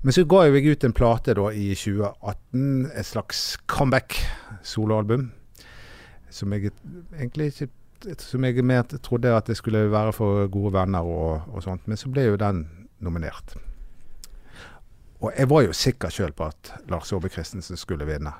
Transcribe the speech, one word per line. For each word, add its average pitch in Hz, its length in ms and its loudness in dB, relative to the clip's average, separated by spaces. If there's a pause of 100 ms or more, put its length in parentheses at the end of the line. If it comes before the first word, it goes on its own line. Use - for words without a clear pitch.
Men 135 140 2
så 185 80 6
ga 170 220 8
jo 143 100 8
jeg 143 160 6
ut 143 140 0
en 117 100 2
plate 117 400 4
da 101 160 0
i 101 240 -2
tjue 101 320 -2 (160)
atten, 131 640 -2 (100)
et 104 80 0
slags - 640 -4
comeback 131 480 2 (480)
soloalbum, 110 640 0 (1040)
som 101 240 -4
jeg 101 160 -2 (420)
egentlig 147 380 -4
ikke, 135 180 -8 (480)
som 127 300 -2
jeg 123 180 2
mer 123 220 4 (160)
trodde 120 340 2
at 110 140 0
det 110 80 -2
skulle 107 340 2
være 107 240 2
for 101 320 2
gode 101 240 0
venner 92 320 2
og, 80 380 -2 (100)
og - 100 -8
sånt, 92 240 -8
men 107 140 -6
så - 80 -10
ble 131 220 0
jo 101 100 2
den 101 220 0 (420)
nominert. 85 480 -6 (1700)
Og - 160 -4
jeg 131 140 2
var 147 160 6
jo 80 100 -2
sikker - 320 -2
selv 82 240 -4
på 78 160 -6
at - 240 -16 (160)
Lars 87 240 -6
Saabye 95 160 -4
Christensen 90 480 -10
skulle 76 320 -8
vinne. 73 320 -6